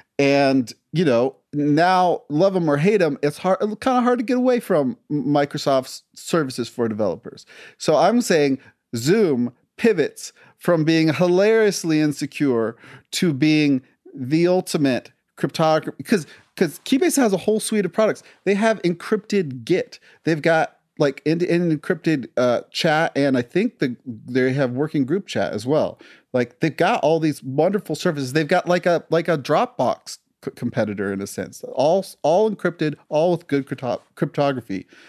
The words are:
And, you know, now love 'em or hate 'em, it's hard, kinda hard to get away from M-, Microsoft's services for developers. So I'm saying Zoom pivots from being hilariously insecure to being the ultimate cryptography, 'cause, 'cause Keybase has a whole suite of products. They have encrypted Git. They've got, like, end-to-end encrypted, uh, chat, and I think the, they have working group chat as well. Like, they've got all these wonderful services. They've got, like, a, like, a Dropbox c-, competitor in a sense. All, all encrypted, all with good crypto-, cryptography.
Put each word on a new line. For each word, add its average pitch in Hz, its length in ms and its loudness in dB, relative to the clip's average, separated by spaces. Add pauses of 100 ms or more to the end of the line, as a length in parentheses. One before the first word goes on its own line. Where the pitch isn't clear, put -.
(180)
And, 139 540 2 (200)
you 170 120 0
know, 127 320 2 (160)
now 165 760 2
love 185 260 2
'em 165 160 0
or 143 60 2
hate 196 260 2
'em, 147 200 0
it's 147 160 -2
hard, 185 200 0
kinda 226 440 0
hard 247 160 2
to 247 60 -6
get 247 120 0
away 247 240 2
from 147 360 0 (140)
M-, 147 140 -2
Microsoft's 143 800 -2 (120)
services 131 540 -2
for 120 180 -2
developers. 104 600 -6 (320)
So 156 180 2
I'm 202 240 4
saying 143 380 2 (360)
Zoom 127 580 0 (260)
pivots - 540 0 (260)
from 160 260 2
being 160 300 2
hilariously 185 840 2
insecure 139 800 -2 (360)
to 175 200 0
being 147 500 2 (320)
the 151 320 0
ultimate 175 640 -2 (240)
cryptography, 156 640 -2
'cause, 185 240 0 (300)
'cause 165 280 -2
Keybase 311 320 0
has 240 160 2
a 185 60 0
whole 214 200 0
suite 202 280 -2
of 165 60 -10
products. 214 300 0 (220)
They 196 100 0
have 220 280 0
encrypted 175 840 -2
Git. - 340 -2 (260)
They've 156 180 0
got, 160 340 0 (220)
like, 143 260 0
end-to-end 170 480 0
encrypted, 156 640 -2
uh, 123 240 2 (100)
chat, 160 460 0
and 139 200 2
I 123 60 0
think 202 360 -4
the, 127 180 -4 (100)
they 127 460 -2
have 131 200 -2
working 143 320 -2
group 175 220 -4
chat 98 260 -4
as 107 140 -8
well. 131 320 -2 (360)
Like, 123 260 -2
they've 160 140 -2
got 196 280 0
all 160 180 2
these 156 220 -2
wonderful 156 520 -2
services. 143 380 -4
They've 156 160 0
got, 180 180 0
like, 175 200 0
a, 170 240 2
like, 165 180 0
a 165 80 2
Dropbox 147 840 -2 (240)
c-, - 120 -10
competitor 104 580 -4
in 98 80 -6
a 101 60 -6
sense. - 360 -12 (120)
All, 160 320 0 (160)
all 196 280 2
encrypted, 165 440 -4 (160)
all 160 220 0
with 160 160 -4
good 139 180 -2
crypto-, 123 340 -6 (140)
cryptography. 135 720 -4 (220)